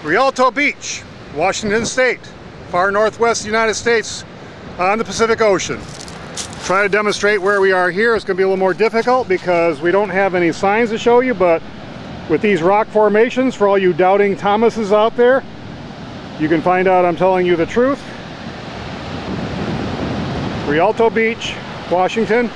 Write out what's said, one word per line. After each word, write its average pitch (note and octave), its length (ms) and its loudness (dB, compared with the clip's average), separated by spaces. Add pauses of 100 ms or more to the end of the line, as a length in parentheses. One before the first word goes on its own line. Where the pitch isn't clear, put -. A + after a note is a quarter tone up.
Rialto B3+ 460 2
Beach, B3+ 540 -4 (320)
Washington G3+ 500 -2
State, B3+ 340 0 (500)
far F3+ 200 2
northwest G#3+ 560 0
United A3 300 0
States - 500 -2 (540)
on F#3+ 180 2
the A3+ 60 -4
Pacific A3 360 0
Ocean. F3+ 400 2 (840)
Try F#3+ 180 2
to G3+ 80 2
demonstrate G#3 500 2
where G3 220 2
we F#3+ 100 4
are F3+ 200 2
here. A3 240 2
It's F#3+ 100 -4
gonna F#3 120 -2
be F#3 40 0
a F#3+ 60 4
little F#3+ 100 2
more F#3+ 160 2
difficult A3+ 540 2
because E3+ 540 2
we E3+ 100 2
don't G3 180 2
have F#3 240 0
any F3 180 2
signs G#3 380 2
to A3 80 -2
show A#3+ 220 4
you, B3+ 160 0
but F3 260 4 (640)
with A#3 140 2
these G3+ 220 2
rock G3+ 240 4
formations, A3 680 2
for G3+ 140 2
all G3 100 4
you F#3 160 4
doubting F#3+ 420 4
Thomases G#3 560 2
out G#3+ 240 4
there, B3 280 4 (960)
you D#3 100 0
can D#3+ 140 2
find F3+ 240 2
out F3+ 180 4
I'm F3 100 0
telling F#3 300 2
you F3+ 100 4
the E3 120 0
truth. B3+ 360 0 (2750)
Rialto G3+ 440 2
Beach, A3+ 420 -2 (380)
Washington. G3+ 640 0